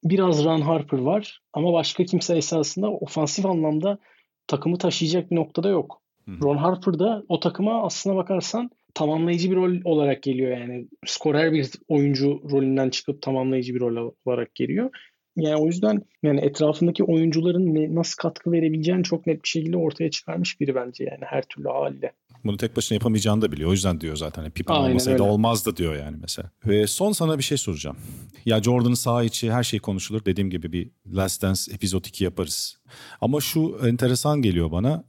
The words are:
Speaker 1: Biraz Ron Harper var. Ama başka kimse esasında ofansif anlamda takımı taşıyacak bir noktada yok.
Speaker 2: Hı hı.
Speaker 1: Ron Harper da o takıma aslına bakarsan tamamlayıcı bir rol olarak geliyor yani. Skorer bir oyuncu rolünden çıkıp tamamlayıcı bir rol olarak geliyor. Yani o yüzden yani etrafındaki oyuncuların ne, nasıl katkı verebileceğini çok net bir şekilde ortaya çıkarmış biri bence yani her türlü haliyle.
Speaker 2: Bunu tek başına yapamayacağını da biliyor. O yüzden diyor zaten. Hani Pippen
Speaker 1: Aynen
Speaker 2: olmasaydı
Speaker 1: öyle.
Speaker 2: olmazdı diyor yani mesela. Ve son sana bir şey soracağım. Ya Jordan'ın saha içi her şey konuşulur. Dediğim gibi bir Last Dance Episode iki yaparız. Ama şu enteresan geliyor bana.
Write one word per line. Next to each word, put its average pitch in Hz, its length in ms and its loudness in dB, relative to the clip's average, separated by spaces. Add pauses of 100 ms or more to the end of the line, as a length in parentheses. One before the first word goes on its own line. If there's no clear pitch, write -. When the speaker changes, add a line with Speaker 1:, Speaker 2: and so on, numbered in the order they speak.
Speaker 1:
Biraz 170 400 4
Ron 160 160 4
Harper 147 380 0
var. 175 420 -2 (120)
Ama 170 200 0
başka 165 320 0
kimse 175 320 0
esasında 165 540 0
ofansif 165 560 -2
anlamda 165 520 0 (480)
takımı 160 320 0
taşıyacak 175 520 0
bir 170 60 2
noktada 165 320 -2
yok. 165 340 -2 (220)
Speaker 2:
Hı 98 80 -14
hı. 90 100 -10
Speaker 1:
Ron 147 140 4
Harper 180 420 0
da 208 300 0
o 170 120 0
takıma 208 460 0
aslına 190 300 -2
bakarsan 190 540 -2 (240)
tamamlayıcı 165 560 0
bir 190 60 2
rol 180 280 2
olarak 147 380 2
geliyor 127 360 -2
yani. 120 300 -10 (180)
Skorer 156 460 2
bir 143 180 0 (180)
oyuncu 143 520 2 (100)
rolünden 135 400 2
çıkıp 143 320 -6
tamamlayıcı 131 520 -2
bir 123 60 -2
rol 117 320 -2 (120)
olarak 120 300 -2
geliyor. 208 360 -2 (460)
Yani 151 200 2
o 151 100 4
yüzden 196 360 2 (200)
yani 143 180 4
etrafındaki 151 640 2
oyuncuların 165 680 4
ne, 156 200 0
nasıl 170 220 -2
katkı - 360 -4
verebileceğini 160 500 2
çok 170 240 -4
net 156 180 0
bir - 40 -6
şekilde 165 280 -2
ortaya 160 340 0
çıkarmış 175 500 -4
biri 139 140 0
bence 127 300 -4
yani 139 200 -8
her 135 180 -4
türlü 143 260 -10
haliyle. 135 440 -4 (320)
Speaker 2:
Bunu 101 120 -2
tek 113 200 -4
başına - 200 0
yapamayacağını 110 460 2
da 85 100 2
biliyor. 76 180 -2
O - 20 4
yüzden 90 280 2
diyor 78 160 -6
zaten. 78 260 -8
Hani 78 100 -10
Pippen - 220 -2
Speaker 1:
Aynen 135 160 2
Speaker 2:
olmasaydı 127 320 2
Speaker 1:
öyle. 101 80 4
Speaker 2:
olmazdı 107 460 2
diyor 82 200 -2
yani 73 240 -10
mesela. 87 300 -10 (160)
Ve 104 200 4
son 202 260 0
sana 156 260 0
bir 131 40 -2
şey 143 160 0
soracağım. 73 380 -6 (480)
Ya 110 180 4
Jordan'ın 120 320 4
saha 120 300 0
içi 113 280 -2
her 123 100 2
şey 113 160 -2
konuşulur. 101 460 -6
Dediğim 95 260 0
gibi 82 220 -6
bir 87 180 -4 (160)
Last 95 360 -2
Dance 95 180 0 (120)
Episode 95 360 -2
iki - 160 -4
yaparız. - 540 -4 (420)
Ama 139 200 0
şu 156 460 -2
enteresan 127 560 2
geliyor 87 300 2
bana. 123 360 0